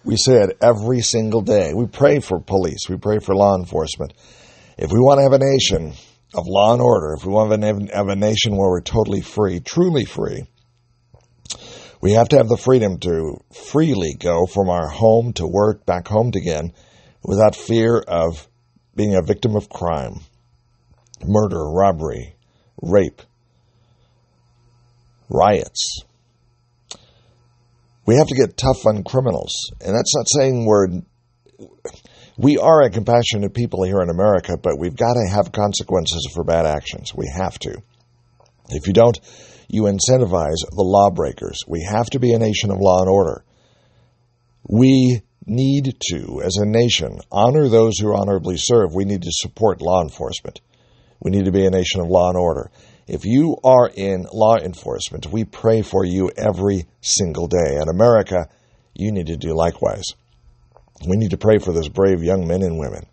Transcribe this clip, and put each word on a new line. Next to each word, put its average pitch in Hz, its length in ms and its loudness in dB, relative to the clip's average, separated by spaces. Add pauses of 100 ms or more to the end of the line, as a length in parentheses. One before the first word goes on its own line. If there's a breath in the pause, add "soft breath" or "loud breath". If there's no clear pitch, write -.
we 120 120 -2
say 117 280 4
it 92 180 -2
every 117 400 2
single 110 400 -2
day. 92 320 0
We 110 140 -2
pray 143 320 2
for 90 200 -6
police. 92 480 -4
We 92 100 -6
pray 107 200 -2
for 98 180 -2
law 101 220 4
enforcement. 80 560 -6 (640 soft breath)
If 82 140 -6
we 107 80 4
want 139 180 6
to 139 60 4
have 135 100 4
a 139 60 4
nation 98 540 0 (420 soft breath)
of 85 100 -4
law 101 280 4
and 123 100 2
order, 90 340 2
if 80 80 -16
we 95 60 -4
want 107 280 2
to 107 60 -4
have 104 160 -2
a, 98 140 -10
have 101 140 -2
a 98 60 -2
nation 107 420 -2
where 98 120 2
we're 90 120 0
totally 104 400 -2
free, 92 380 -4
truly 165 460 -2
free, - 380 -8 (1600 loud breath)
we 98 120 0
have 113 180 4
to 147 80 6
have 117 100 4
the 117 80 2
freedom 110 440 2
to 80 380 -4 (340)
freely 113 480 0
go 87 260 0
from 95 240 -2
our 87 180 -2
home 113 460 2
to 82 140 -6
work, 104 360 0
back 87 240 -4
home 110 280 0
again, 82 380 -4 (500 soft breath)
without 104 320 2
fear 117 420 0
of 85 500 -4 (480)
being 104 200 -2
a 90 80 2
victim 107 320 -2
of 101 120 -4
crime, 76 520 -6 (1080)
murder, 92 460 0
robbery, 80 640 -2 (480)
rape, 92 400 0 (2000)
riots. - 720 -2 (2000 loud breath)
We 110 100 4
have 147 120 6
to 131 80 -6
get 127 200 2
tough 131 300 -2
on 107 180 2
criminals. 127 480 -4 (300)
And 95 120 -6
that's 120 220 -2
not 123 140 -2
saying 131 360 0
we're, 101 220 4 (1500 soft breath)
we 143 200 4
are 156 260 6
a 120 60 4
compassionate 110 640 -2
people 107 300 -4
here 92 180 0
in 87 80 0
America, 90 460 0
but 78 240 -2
we've 87 160 -6
got 120 200 0
to 107 140 0
have 101 220 0
consequences 87 840 -4
for 82 120 -6
bad 82 200 2
actions. - 480 -6
We - 220 -8
have 92 240 -6
to. - 160 -12 (960)
If 76 180 -8
you 98 60 -2
don't, 113 260 6 (480 loud breath)
you 107 160 -2
incentivize 92 880 0
the - 60 -16
lawbreakers. 92 880 0
We 82 240 -6
have 113 200 -2
to 139 80 -4
be 120 120 2
a 113 80 2
nation 107 320 -2
of 95 80 -4
law 92 220 4
and 92 80 0
order. 95 340 2 (1200)
We 127 600 4 (220)
need 135 520 -2 (140)
to, 69 300 -8
as 92 140 -4
a 104 100 0
nation, 104 540 0 (140)
honor 131 340 2
those 110 320 4
who 104 160 -2
honorably 95 420 -2
serve. 101 380 2
We 98 80 -2
need 98 200 -4
to 85 80 -8
support - 500 -2
law 87 200 0
enforcement. - 600 -10 (580)
We - 120 -6
need 98 140 0
to 95 60 0
be 95 140 2
a 95 40 4
nation 92 300 0
of 85 80 -4
law 90 220 4
and 90 80 -2
order. 80 340 -2 (360 soft breath)
If - 160 -8
you 135 400 2
are 127 320 6
in 98 380 -4
law 110 240 4
enforcement, - 720 -8
we 107 180 -4
pray 113 360 0
for 95 220 -2
you 92 320 -2
every 95 520 -2 (120)
single 85 480 -4
day. 76 340 0
In 78 60 -4
America, 95 600 2 (440)
you 104 200 -6
need 87 140 -6
to 82 100 -6
do 78 180 -6
likewise. 82 480 -2 (1040)
We 92 80 0
need 107 160 -2
to 95 60 -4
pray 107 200 2
for 95 140 -2
those 80 160 -2
brave 95 340 0
young 90 240 -2
men 90 180 -2
and 85 140 -4
women. 73 360 -10